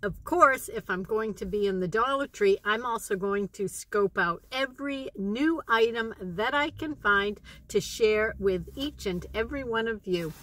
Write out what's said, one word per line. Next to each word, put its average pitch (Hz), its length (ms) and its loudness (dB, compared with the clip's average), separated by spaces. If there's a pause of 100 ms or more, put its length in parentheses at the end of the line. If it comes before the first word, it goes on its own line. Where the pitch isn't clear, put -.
of 196 220 -6
course, 311 440 4
if - 220 -8
I'm 190 120 -2
going 214 320 -2
to 196 120 -8
be 202 200 0
in 190 140 2
the 185 80 0
Dollar 262 380 2
Tree, 202 380 4
I'm 220 200 0
also 240 320 -2
going 196 320 0
to 190 200 -4
scope - 500 -2
out 175 340 0
every 269 640 -4
new 247 500 0
item 226 540 2
that 202 340 -2
I 294 160 2
can 302 240 -6
find 202 460 2 (280)
to 208 120 2
share 214 580 2
with 185 360 0
each 285 320 -6
and 180 180 -2 (100)
every 240 300 -4
one 226 240 -2
of 220 180 -6
you. 170 260 -2 (100)